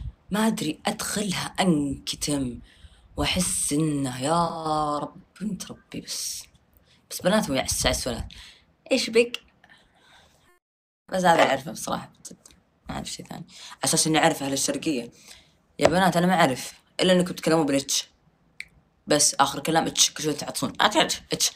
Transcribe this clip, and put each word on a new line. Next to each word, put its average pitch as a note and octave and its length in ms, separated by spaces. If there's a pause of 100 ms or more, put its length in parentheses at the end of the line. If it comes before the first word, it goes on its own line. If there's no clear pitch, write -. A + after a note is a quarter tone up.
(300)
ما G#3+ 160
أدري، D3+ 400
أدخلها G3 760
أنكتم C#3+ 1000 (560)
وأحس - 560
إنه C#3+ 480
يا D#3 760
رب - 240 (200)
أنت F#3 280
ربي - 300
بس. - 420 (680)
بس - 100
بناتهم F3+ 360
يعس-، - 280
يعسولات. B2+ 440 (640)
إيش B3+ 180
بك؟ A#3+ 320 (1700)
بس F#3 120
هذا E3+ 180
أعرفه C3+ 300
بصراحة، - 400 (760)
ما C3+ 60
أعرف - 160
شيء - 160
ثاني. - 200 (380)
أساس D#3+ 220
إني D#3 120
أعرف D3+ 240
أهل C#3 100
الشرقية. C3+ 580 (680)
يا C#3+ 100
بنات، E3+ 280
أنا F3 100
ما F#3 80
أعرف C#3 460 (200)
إلا F#3 120
إنكم F3+ 220
تتكلمون D#3+ 320
بالإتش. - 420 (960)
بس - 280
آخر C#3 260
كلام D#3+ 260
إتش، - 240
كل - 120
شوي D3+ 100
تعطسون. - 480
آه، - 40
إتش، - 360 (120)
إتش. - 240